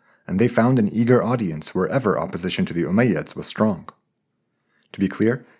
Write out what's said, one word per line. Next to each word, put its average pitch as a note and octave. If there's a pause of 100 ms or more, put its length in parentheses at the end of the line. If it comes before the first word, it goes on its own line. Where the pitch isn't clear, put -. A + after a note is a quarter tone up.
(260)
and F#2
they A#2
found B2
an G#2
eager A#2
audience G2+
wherever G2
opposition F#2
to -
the E3+
Umayyads F#2+
was -
strong. G#2 (1040)
To -
be F#2
clear, A2+ (140)